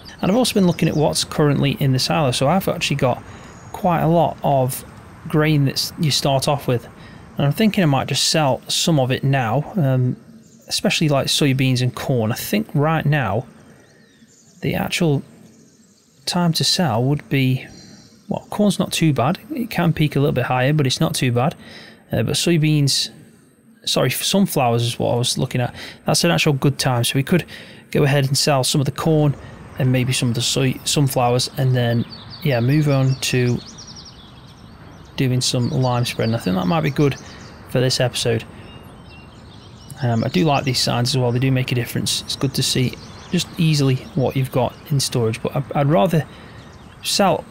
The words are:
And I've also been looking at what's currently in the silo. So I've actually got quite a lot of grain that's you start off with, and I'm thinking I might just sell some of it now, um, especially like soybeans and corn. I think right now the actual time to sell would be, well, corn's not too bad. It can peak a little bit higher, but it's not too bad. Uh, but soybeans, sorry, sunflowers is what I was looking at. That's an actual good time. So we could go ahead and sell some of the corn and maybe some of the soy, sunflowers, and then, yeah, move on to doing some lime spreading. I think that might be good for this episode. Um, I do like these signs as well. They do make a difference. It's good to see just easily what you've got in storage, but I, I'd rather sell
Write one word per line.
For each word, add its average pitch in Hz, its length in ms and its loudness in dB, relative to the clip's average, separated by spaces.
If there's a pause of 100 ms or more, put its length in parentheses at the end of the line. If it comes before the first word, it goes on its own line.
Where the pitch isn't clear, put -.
(220)
And - 80 0
I've 196 80 2
also 247 180 0
been 196 120 4
looking 165 220 2
at - 80 -2
what's 160 260 0
currently 139 560 0
in 135 140 2
the 127 60 2
silo. 156 320 0
So 131 180 0
I've 185 180 2
actually 147 300 -2
got 131 260 0 (500)
quite 170 280 0
a 147 60 2
lot 160 360 2
of 131 420 0 (420)
grain 151 380 4
that's - 320 -2
you 156 140 0
start 139 360 0
off 143 200 0
with, 123 200 0 (500)
and 143 100 2
I'm 143 60 2
thinking 214 280 2
I 165 60 4
might 139 200 2
just - 200 -2
sell 143 400 2
some - 320 0
of 127 100 2
it 131 140 -2
now, 135 520 0
um, 131 420 2 (500)
especially - 420 0
like 139 180 2
soybeans 131 540 2
and 123 140 0
corn. 117 360 0
I 120 40 -4
think - 400 -4
right 151 280 2
now 120 440 0 (1120)
the - 140 -2
actual 165 480 0 (1040)
time 175 260 2
to 147 100 -2
sell 123 400 0
would 143 260 0
be, 131 360 0 (640)
well, - 240 -6
corn's 208 260 2
not - 140 -2
too 160 220 2
bad. 135 260 0 (100)
It 269 220 -6
can 170 220 2
peak 151 220 0
a 143 40 0
little 143 140 2
bit 123 120 0
higher, 127 280 2
but 151 120 2
it's 127 140 -2
not 160 160 0
too 127 160 0
bad. 123 240 0 (560)
Uh, 113 100 0
but - 140 0
soybeans, 151 760 2 (760)
sorry, 139 260 0
sunflowers 127 720 2
is 120 160 -2
what 113 160 0
I - 0 -
was 123 240 0
looking 131 220 -2
at. 120 120 -4 (320)
That's - 180 2
an 170 60 4
actual 160 240 2
good 139 240 0
time. 123 260 0
So - 120 -2
we 139 80 2
could 175 220 0 (440)
go - 140 2
ahead 139 240 4
and 139 100 0
sell 139 260 2
some - 160 0
of 131 60 0
the 131 60 -2
corn 151 420 2 (460)
and 127 120 2
maybe 127 220 2
some 127 160 0
of 113 60 0
the 117 80 -2
soy, 131 400 0
sunflowers, 127 760 2
and 131 180 2
then, 120 300 2 (380)
yeah, 131 160 0
move 143 280 2
on 135 280 2
to 123 440 0 (1600)
doing 127 260 0
some 123 280 0
lime 123 360 0
spreading. 113 280 -2
I 113 60 -2
think 185 160 -2
that 185 100 0
might 170 160 2
be 151 80 0
good 139 260 2 (540)
for 127 100 0
this 127 200 2
episode. 120 440 0 (1600)
Um, 120 220 0
I 113 60 -2
do 180 160 2
like 147 180 4
these 131 160 -2
signs 120 320 0
as 135 60 0
well. 123 140 2
They 120 60 0
do 131 140 2
make 127 200 0
a 127 40 0
difference. - 480 -4
It's - 120 -8
good 135 200 -2
to 127 80 -2
see 123 320 -2 (340)
just 175 180 -2 (120)
easily 143 380 4 (180)
what 123 200 0
you've 131 160 0
got 120 220 0 (160)
in 143 100 0
storage, 113 440 -2
but - 120 -4
I, 143 80 -2 (120)
I'd 143 120 2
rather 170 380 2 (800)
sell - 480 2